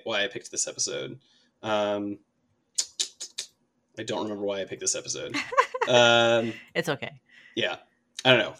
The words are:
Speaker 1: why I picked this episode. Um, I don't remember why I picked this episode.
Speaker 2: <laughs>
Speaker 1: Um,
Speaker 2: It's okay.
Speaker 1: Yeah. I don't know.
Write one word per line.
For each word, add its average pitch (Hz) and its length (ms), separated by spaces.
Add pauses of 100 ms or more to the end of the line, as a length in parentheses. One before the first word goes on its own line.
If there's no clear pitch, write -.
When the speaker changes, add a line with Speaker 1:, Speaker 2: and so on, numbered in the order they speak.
Speaker 1:
why 104 200
I - 20
picked - 240
this - 180
episode. 71 500 (440)
Um, 104 560 (1800)
I 107 40
don't 107 220
remember 104 200
why 98 160
I 95 40
picked - 160
this 92 160
episode. - 440
Speaker 2:
<laughs> - 60 (420)
Speaker 1:
Um, 117 640 (220)
Speaker 2:
It's 170 140
okay. 131 320 (340)
Speaker 1:
Yeah. 98 220 (480)
I 131 60
don't 123 80
know. 90 220